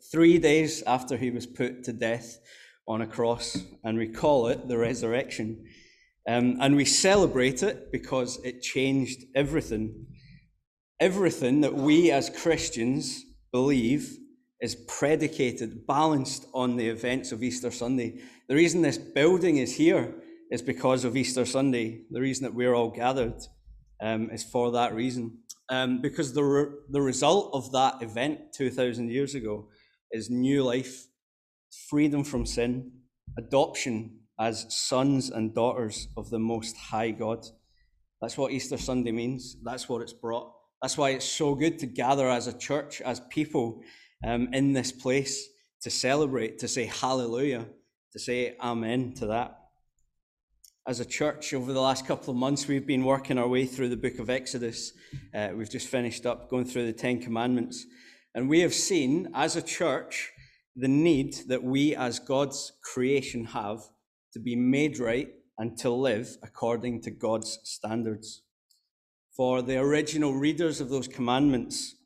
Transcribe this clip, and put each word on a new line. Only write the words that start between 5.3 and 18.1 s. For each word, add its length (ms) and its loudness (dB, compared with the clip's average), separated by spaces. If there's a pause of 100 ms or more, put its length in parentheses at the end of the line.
Um, 320 2
and 160 6
we 80 6
celebrate 800 4
it 300 -2
because 500 -4
it 180 -10
changed 640 0 (120)
everything. 680 -2 (960)
Everything 600 4
that 140 2
we 360 6
as 180 2
Christians 920 -2 (280)
believe 640 2 (460)
is 140 -4 (120)
predicated, 1000 0
balanced 640 2
on 240 0
the 100 0
events 440 -4
of 100 -6
Easter 300 -4
Sunday. 500 -4 (260)